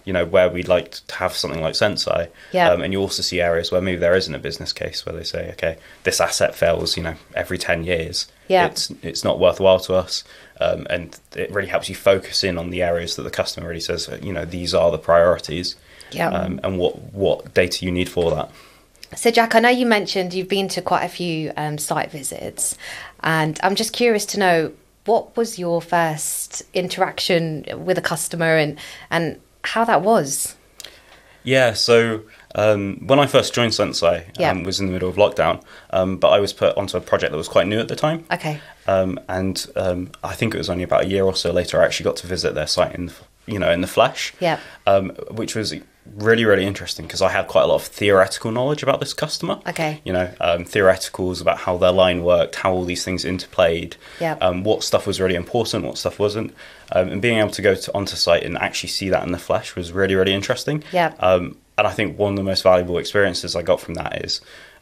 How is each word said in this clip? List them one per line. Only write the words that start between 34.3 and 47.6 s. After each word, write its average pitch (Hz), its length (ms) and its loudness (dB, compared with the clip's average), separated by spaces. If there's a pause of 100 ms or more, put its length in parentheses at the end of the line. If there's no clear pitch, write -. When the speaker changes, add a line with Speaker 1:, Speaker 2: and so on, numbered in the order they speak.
Speaker 2:
Yeah. 160 120 2
Speaker 1:
um, 92 140 -2
was 92 160 -2
in 98 60 0
the 92 60 0
middle 92 180 -2
of 87 60 -6
lockdown, 85 460 2 (280)
um, 95 260 2
but 85 140 4
I 101 100 6
was 101 120 0
put - 240 0
onto 98 200 -4
a - 40 -4
project 95 320 -2
that 78 60 -4
was 85 100 -6
quite 90 180 2
new 107 140 0
at - 80 -4
the 113 80 -6
time. 160 360 -2
Speaker 2:
Okay. 151 280 -6 (260)
Speaker 1:
Um, 95 420 0
and, 92 380 -4 (100)
um, 90 340 -2 (120)
I 90 120 -8
think 113 200 -2
it 85 40 -4
was 85 120 -4
only 90 140 -2
about - 200 2
a - 40 -4
year 95 160 2
or 95 120 2
so 90 160 -2
later 87 300 2
I - 20 6
actually - 200 0
got 92 120 0
to - 100 -12
visit 87 280 -4
their 76 120 -4
site 82 280 0
in, 87 160 -6 (360)
you 107 120 -6
know, 85 120 2
in 85 120 2
the 92 40 -4
flesh. - 540 0
Speaker 2:
Yeah. 165 180 0 (280)
Speaker 1:
Um, 98 240 4 (200)
which 110 240 -6
was 107 200 -4 (440)
really, 113 260 4
really 98 220 4
interesting 90 420 -8
'cause 90 140 -2
I 92 80 4
had 95 180 0
quite 92 140 4